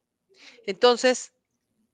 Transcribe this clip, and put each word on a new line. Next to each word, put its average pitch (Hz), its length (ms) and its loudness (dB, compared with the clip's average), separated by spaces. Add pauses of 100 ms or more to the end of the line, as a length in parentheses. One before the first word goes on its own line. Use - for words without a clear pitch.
(680)
Entonces, 240 680 0 (600)